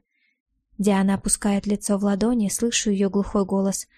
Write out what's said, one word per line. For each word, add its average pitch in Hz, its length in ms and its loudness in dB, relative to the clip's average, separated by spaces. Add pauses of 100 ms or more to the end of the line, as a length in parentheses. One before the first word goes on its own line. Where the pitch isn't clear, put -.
(800)
Диана 196 340 4
опускает 202 540 -2
лицо 202 320 -2
в 202 60 -2
ладони, 202 440 2
слышу 233 400 -2
её 196 220 0
глухой 202 340 0
голос. 196 420 -2 (100)